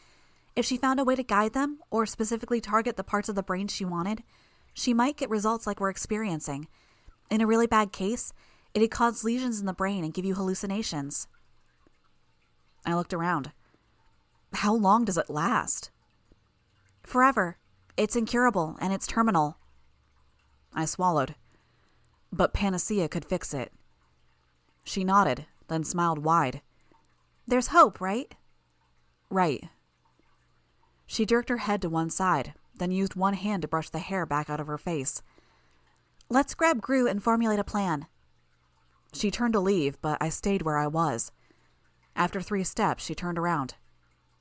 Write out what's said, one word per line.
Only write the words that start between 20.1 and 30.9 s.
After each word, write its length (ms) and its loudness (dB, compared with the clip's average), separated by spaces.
I 100 -2
swallowed. 520 0
But 220 2
Panacea 560 0
could 160 -6
fix 300 -2
it. 180 -8
She 200 -4
nodded, 420 4
then 160 -2
smiled 340 0
wide. 420 2
"There's 220 2
hope, 320 6
right?" 340 -4
"Right." 380 0